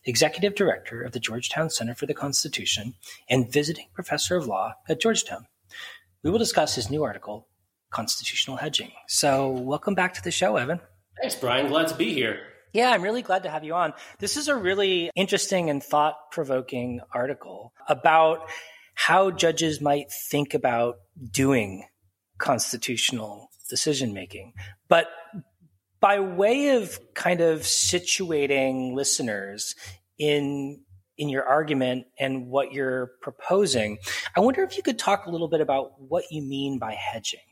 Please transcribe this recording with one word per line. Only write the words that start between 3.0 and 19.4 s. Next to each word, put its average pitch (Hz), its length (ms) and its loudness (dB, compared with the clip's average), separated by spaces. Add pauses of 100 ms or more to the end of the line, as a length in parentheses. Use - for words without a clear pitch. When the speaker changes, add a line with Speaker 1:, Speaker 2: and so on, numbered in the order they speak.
Speaker 1:
and 120 240 2
Visiting 147 400 0
Professor 170 420 -2
of 165 120 0
Law 104 260 -2 (160)
at 160 100 0
Georgetown. 226 480 0 (800)
We 147 60 2
will 208 80 4
discuss 170 360 2
his 107 140 -4
new 151 140 0
article, - 460 -8 (420)
Constitutional - 680 -4
Hedging. - 360 -4 (160)
So, 135 420 4
welcome 131 440 -2
back 180 200 2
to - 80 -10
the 175 80 -4
show, 196 260 2
Evan. 160 240 -2 (400)
Speaker 2:
Thanks, - 140 -4
Brian. 131 320 2
Glad 160 220 2
to 160 80 -4
be 170 180 0
here. 113 240 0 (340)
Speaker 1:
Yeah, 247 200 4
I'm 196 100 4
really 214 180 -2
glad 185 220 0
to 180 80 -6
have 156 120 -6
you 156 120 -6
on. 170 180 2 (280)
This 202 180 -4
is 302 100 -4
a 285 80 2
really 190 580 2
interesting 185 540 2
and 139 140 0
thought-provoking 131 1200 -2 (100)
article 123 600 -6 (120)
about 160 640 4 (460)
how 190 360 4
judges 160 520 2